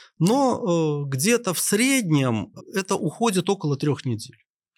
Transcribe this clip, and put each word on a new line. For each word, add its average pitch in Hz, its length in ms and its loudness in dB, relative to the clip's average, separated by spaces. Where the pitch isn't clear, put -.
Но, 170 840 2
э, 143 40 -6
где-то 190 460 0
в - 40 -4
среднем 160 920 2
это 190 220 -2
уходит 185 520 0
около 160 280 0
трёх 147 280 -2
недель. 113 340 -6